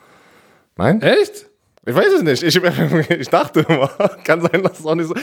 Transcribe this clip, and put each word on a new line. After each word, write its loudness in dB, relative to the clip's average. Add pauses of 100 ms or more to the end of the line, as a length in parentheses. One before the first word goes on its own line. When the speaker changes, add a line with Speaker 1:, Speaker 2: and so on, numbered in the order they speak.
(760)
Speaker 1:
Nein? 0
Speaker 2:
Echt? 0 (380)
Speaker 1:
Ich -4
weiß 2 (100)
es 0
nicht. 0
Ich, 2
<laughs> 0 (100)
ich -10
dachte 0
immer. 2 (360)
Kann 0
sein, 0
dass -4
es -12
auch 0
nicht -2
so. -6